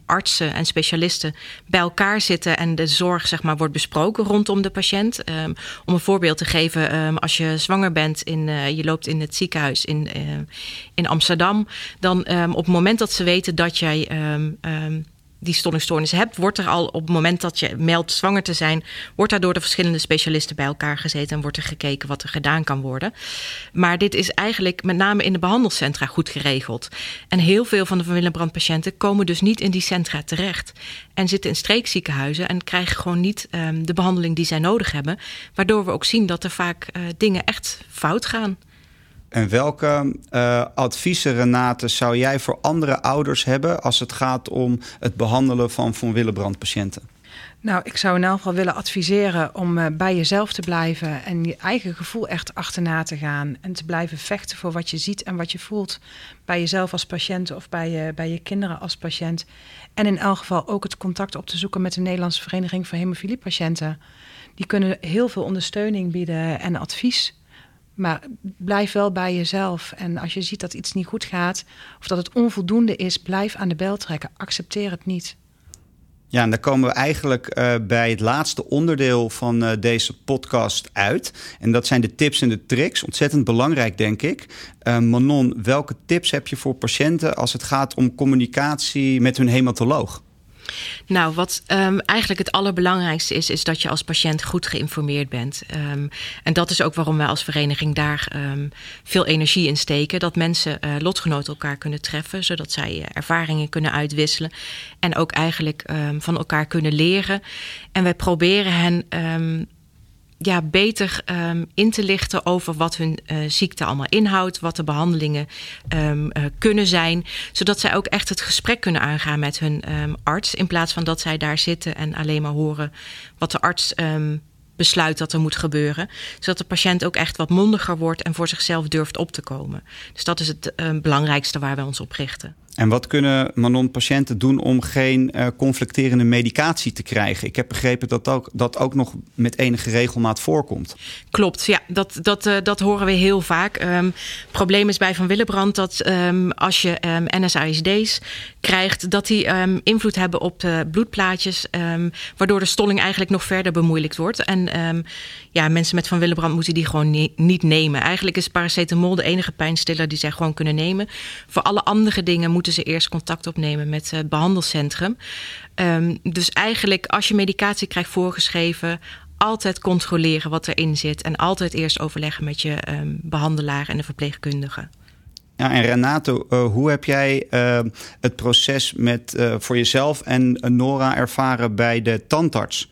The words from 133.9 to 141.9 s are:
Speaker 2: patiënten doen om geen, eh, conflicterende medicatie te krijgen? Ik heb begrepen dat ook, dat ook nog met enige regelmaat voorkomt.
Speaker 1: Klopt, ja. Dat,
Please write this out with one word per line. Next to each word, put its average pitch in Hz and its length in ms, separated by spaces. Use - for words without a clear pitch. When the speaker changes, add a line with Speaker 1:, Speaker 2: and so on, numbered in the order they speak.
Speaker 2:
patiënten 135 460
doen 131 220
om 127 220
geen, 131 500
eh, 123 160
conflicterende 127 640
medicatie 120 680
te - 120
krijgen? 101 440
Ik - 80
heb 127 120
begrepen 123 400
dat 120 200
ook, 135 260
dat 120 240
ook 131 180
nog 131 180
met 117 240
enige 120 320
regelmaat 117 500
voorkomt. - 560
Speaker 1:
Klopt, - 360
ja. 196 220
Dat, 190 340